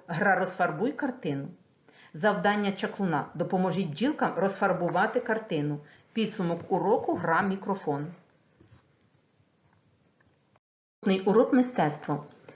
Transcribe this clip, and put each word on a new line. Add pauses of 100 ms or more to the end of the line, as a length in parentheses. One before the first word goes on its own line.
Гра
«Розфарбуй
картину». (640)
Завдання
чаклуна.
Допоможіть
бджілкам
розфарбувати
картину. (340)
Підсумок
уроку.
Гра
«Мікрофон». (3000)
Наступний
урок
«Мистецтво». (320)